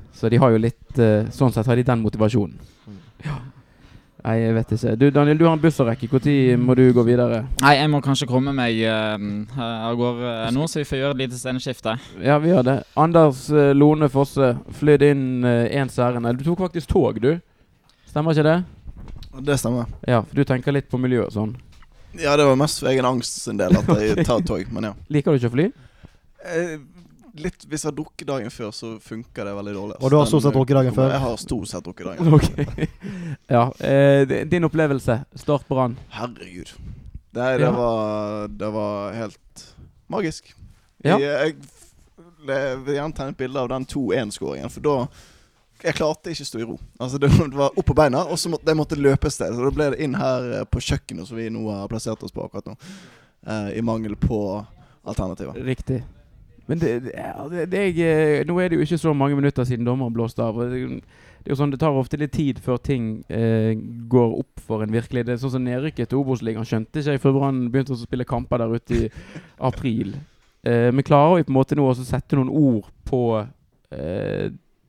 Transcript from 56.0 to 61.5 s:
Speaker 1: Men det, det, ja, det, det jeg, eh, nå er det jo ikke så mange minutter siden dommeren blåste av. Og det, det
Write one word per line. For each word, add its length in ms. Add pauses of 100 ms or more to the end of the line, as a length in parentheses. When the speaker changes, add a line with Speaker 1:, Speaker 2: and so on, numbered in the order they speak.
Speaker 1:
Men 120
det, 240
det, 100
ja, 340
det, 220
det 120 (100)
jeg, 100
eh, 460
nå 120
er 120
det 80
jo 80
ikke 100
så 160
mange 240
minutter 280
siden 200
dommeren 300
blåste 260
av. 160
Og 140
det, 80 (640)
det 80